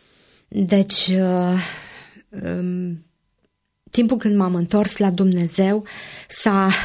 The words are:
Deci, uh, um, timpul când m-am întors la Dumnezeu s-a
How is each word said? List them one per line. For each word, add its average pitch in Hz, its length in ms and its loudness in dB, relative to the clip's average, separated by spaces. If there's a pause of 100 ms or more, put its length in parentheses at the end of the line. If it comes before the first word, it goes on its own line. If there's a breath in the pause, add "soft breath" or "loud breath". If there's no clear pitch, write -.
(480 soft breath)
Deci, 196 600 2
uh, 185 520 2 (720 loud breath)
um, 180 760 -6 (840)
timpul 240 260 2
când 208 180 0
m-am 185 200 2
întors 196 420 0
la 196 120 2
Dumnezeu 190 760 2 (420 loud breath)
s-a 196 420 2 (160 loud breath)